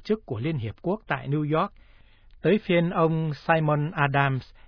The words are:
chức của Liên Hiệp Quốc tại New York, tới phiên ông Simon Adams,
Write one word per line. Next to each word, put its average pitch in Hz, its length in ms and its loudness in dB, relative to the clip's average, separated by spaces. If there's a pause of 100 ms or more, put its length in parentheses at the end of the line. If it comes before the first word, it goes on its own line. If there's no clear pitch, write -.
chức 220 220 -4
của 113 120 -6
Liên 156 180 -4
Hiệp 107 260 -6
Quốc 190 240 -4
tại 131 220 -6
New 151 320 0
York, 196 120 -4 (720)
tới 185 160 4
phiên 175 320 2
ông 160 440 0
Simon 151 560 0
Adams, 139 600 0 (160)